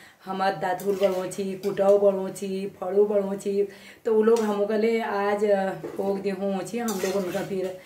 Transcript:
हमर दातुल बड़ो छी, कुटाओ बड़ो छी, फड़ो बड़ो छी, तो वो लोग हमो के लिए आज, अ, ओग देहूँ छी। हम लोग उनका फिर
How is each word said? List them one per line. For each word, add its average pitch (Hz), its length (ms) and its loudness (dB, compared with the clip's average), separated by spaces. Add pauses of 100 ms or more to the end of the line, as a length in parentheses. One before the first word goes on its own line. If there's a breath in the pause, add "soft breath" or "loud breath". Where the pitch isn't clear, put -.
(240 loud breath)
हमर 190 260 -2
दातुल 190 440 -2
बड़ो 185 320 0
छी, 190 260 -6
कुटाओ 196 460 2
बड़ो 190 300 2
छी, 190 380 -6 (140)
फड़ो 196 240 4
बड़ो 202 300 0
छी, 196 340 -2 (360 loud breath)
तो 220 100 0
वो 220 80 4
लोग 226 180 6
हमो 208 260 0
के 220 120 0
लिए 226 220 2
आज, 202 440 0
अ, 196 280 2 (280)
ओग 196 220 -2
देहूँ 196 420 -2
छी। 226 140 -6
हम 220 260 -4
लोग 190 120 0
उनका 185 260 -2
फिर 185 440 -4